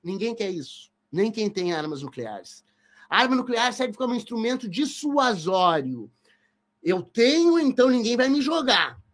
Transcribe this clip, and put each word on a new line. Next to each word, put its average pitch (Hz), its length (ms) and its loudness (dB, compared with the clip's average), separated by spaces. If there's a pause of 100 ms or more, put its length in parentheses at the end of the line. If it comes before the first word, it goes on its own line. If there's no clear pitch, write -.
Ninguém 196 320 -6
quer 208 160 -6
isso, - 400 -12 (200)
nem 202 200 0
quem 214 180 -2
tem 180 240 -2
armas 151 300 -4
nucleares. 110 640 -12 (440)
A 190 100 2
arma 254 180 4
nuclear 247 360 0
serve 247 220 -4
como 254 200 -4
instrumento 240 540 -4
dissuasório. 185 1400 0 (720)
Eu 175 200 0
tenho, 330 560 4
então 262 300 4
ninguém 240 280 2
vai 254 120 2
me 285 120 2
jogar. 254 600 0 (140)